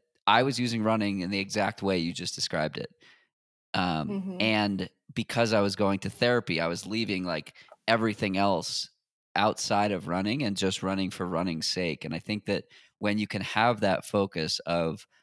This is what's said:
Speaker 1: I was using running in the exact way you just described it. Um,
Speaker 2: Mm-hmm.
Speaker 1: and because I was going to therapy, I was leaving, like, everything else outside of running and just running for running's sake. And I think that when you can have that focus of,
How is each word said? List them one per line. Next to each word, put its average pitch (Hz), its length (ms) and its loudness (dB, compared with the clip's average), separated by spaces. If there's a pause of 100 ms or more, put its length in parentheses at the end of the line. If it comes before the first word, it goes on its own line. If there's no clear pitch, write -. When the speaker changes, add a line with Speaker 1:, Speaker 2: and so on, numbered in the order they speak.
(280)
Speaker 1:
I 113 160 8
was 131 160 0
using 117 240 0
running 104 380 2
in 90 100 -4
the 98 80 0
exact 98 420 -2
way 95 160 2
you 85 160 0
just - 220 -8
described 78 420 -2
it. - 120 -8 (840)
Um, 180 360 0
Speaker 2:
Mm-hmm. 190 320 -6
Speaker 1:
and 104 480 2 (240)
because 117 400 2
I 104 80 6
was 101 140 2
going 98 240 2
to - 100 -6
therapy, 117 520 2
I 82 60 0
was 85 180 -4
leaving, 101 380 -2
like, 82 300 -6 (340)
everything 110 500 2
else 98 520 0 (460)
outside 104 560 2
of 78 160 -4
running 104 360 -2
and 101 140 -2
just 95 260 0
running 95 280 -2
for 92 140 -6
running's 85 420 -2
sake. 85 380 -4
And 73 80 -6
I 82 60 -6
think 104 260 -6
that 98 200 -2 (340)
when 104 180 0
you 104 100 -2
can 101 140 -4
have 110 400 2
that 98 240 2
focus 95 600 0
of, 82 420 -2 (160)